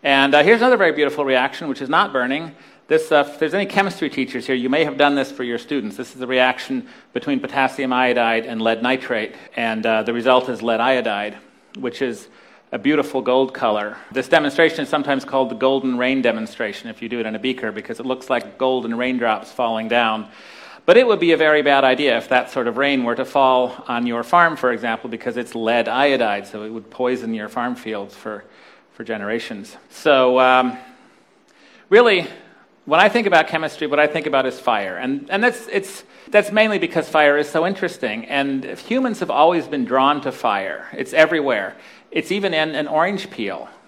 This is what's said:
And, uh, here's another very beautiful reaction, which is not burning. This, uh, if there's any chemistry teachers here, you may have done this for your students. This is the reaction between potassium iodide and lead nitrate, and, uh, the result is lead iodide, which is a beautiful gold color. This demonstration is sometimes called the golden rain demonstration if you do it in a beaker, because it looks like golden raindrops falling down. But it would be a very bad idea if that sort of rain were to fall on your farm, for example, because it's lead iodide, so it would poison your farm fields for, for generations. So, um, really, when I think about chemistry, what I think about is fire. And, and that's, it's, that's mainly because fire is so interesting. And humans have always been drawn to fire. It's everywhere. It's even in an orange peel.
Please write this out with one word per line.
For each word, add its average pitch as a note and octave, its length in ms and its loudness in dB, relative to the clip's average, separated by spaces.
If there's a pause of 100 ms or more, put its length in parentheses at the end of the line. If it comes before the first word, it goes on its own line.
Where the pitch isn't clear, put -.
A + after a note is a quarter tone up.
And, C#3 320 4
uh, D3 80 8
here's G#3+ 160 6
another B3+ 160 4
very F#3 160 4
beautiful D3 320 0
reaction, C3+ 460 0
which C3+ 120 -6
is C3 60 -8
not E3 240 2
burning. C#3 420 -4 (340)
This, D#3 260 2
uh, C#3+ 120 6
if - 140 -16
there's D3+ 140 0
any G3 120 0
chemistry F#3+ 440 -2
teachers B2+ 360 -6
here, C3 100 0
you B2 120 -2
may D3 160 2
have C#3+ 140 -4
done C#3+ 180 4
this C3+ 160 -2
for B2+ 140 -8
your A#2 140 -6
students. A#2+ 360 -6
This B2 160 -12
is C3 80 -20
the B2+ 80 -8
reaction B2+ 580 -2 (280)
between C3 260 -2
potassium C3 540 -2
iodide A#2+ 520 0
and A2+ 160 -8
lead A2+ 220 0
nitrate, B2 520 -4 (200)
and, A2+ 300 -4
uh, A2 180 2
the A#2 80 -4
result B2+ 380 2
is A2+ 120 -6
lead A2+ 200 0
iodide, A2+ 560 -2 (420)
which A#2+ 220 -6
is B2 260 -6 (460)
a B2+ 40 -8
beautiful C#3 440 0
gold C3 320 2
color. G#2+ 440 -2 (140)
This C3 180 -4
demonstration D#3+ 520 2
is C3+ 80 -6
sometimes C#3+ 360 -2
called C3 240 -2
the A#2+ 60 -8
golden C3 420 0
rain B2+ 240 0
demonstration A2 680 -4
if G#2+ 120 -14
you A2+ 80 -10
do A#2+ 100 -4
it A2+ 60 -2
in A2 100 -6
a G#2+ 40 -8
beaker, B2 320 -4
because G#2+ 280 -10
it B2 60 -10
looks B2+ 240 -6
like A#2+ 280 -4
golden B2 400 -2
raindrops A#2+ 540 -2
falling A2+ 360 -4
down. A2 400 0 (580)
But F#3+ 120 8
it B3+ 80 6
would G#3+ 140 2
be E3+ 120 2
a D#3 60 4
very D3+ 240 4
bad C#3 220 4
idea C3 340 2
if A2 120 -6
that B2+ 200 2
sort A#2+ 180 -2
of A#2 100 -4
rain C#3 260 0
were A#2+ 120 -2
to B2 100 -4
fall B2+ 640 2
on A#2+ 180 -4
your A#2 180 -4
farm, E3+ 320 4
for B2+ 160 0
example, A#2 380 -6
because A#2 280 -8
it's A#2+ 160 -8
lead A#2 340 0
iodide, A#2 600 0
so G#2+ 160 -12
it G#2+ 60 -12
would A2 200 -14
poison B2 440 -4
your G#2+ 140 -8
farm B2 280 -4
fields G#2 400 -10
for, G#2+ 280 -12 (500)
for A#2 100 -16
generations. G#2+ 720 -8 (140)
So, B2+ 500 4
um, B2+ 380 4 (1120)
really, G#3 360 6 (600)
when D#3+ 160 4
I G#3 80 6
think G#3+ 180 0
about D#3+ 200 4
chemistry, D#3 380 -6
what D3 140 0
I D3+ 80 6
think D#3 200 -4
about C3+ 180 2
is B2+ 140 -6
fire. G2+ 360 -2
And, C3+ 340 -8
and G3+ 140 -2
that's, A#3+ 240 -2
it's, - 360 -6 (260)
that's G#3 240 2
mainly G#3+ 260 2
because D#3+ 280 -2
fire D3 300 4
is D3 120 -2
so E3 180 0
interesting. C3 580 -6
And C#3 380 -2
humans A#3+ 560 -4
have F#3 100 -4
always E3 380 4
been C3+ 180 -4
drawn C3 360 2
to C3+ 100 -6
fire. G2 640 -4
It's C3+ 200 -8
everywhere. C#3 640 2 (340)
It's - 220 -4
even G3 220 -2
in D#3 220 0
an D3 120 -4
orange E3 420 -2
peel. F#2+ 400 -8 (180)